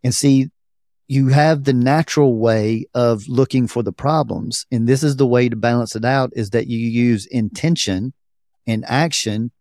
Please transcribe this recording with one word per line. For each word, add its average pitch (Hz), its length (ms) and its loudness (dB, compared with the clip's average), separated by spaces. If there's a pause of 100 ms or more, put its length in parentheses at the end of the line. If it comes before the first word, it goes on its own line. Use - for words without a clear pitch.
And 127 120 0
see, 135 320 2 (600)
you 135 200 0
have 147 380 2
the 139 80 2
natural 135 640 2
way 110 480 0 (100)
of 117 320 0
looking 123 400 0
for 120 160 -4
the 101 80 -4
problems. 135 800 -4
And 117 160 0
this 135 160 2
is 143 140 0
the 135 100 2
way 123 220 2
to 113 60 -4
balance 117 400 0
it 113 100 -4
out, 131 280 0
is 107 180 -4
that 120 160 0
you 117 120 -4
use 117 480 0
intention 117 880 -4 (520)
and 113 220 -4
action 120 720 -2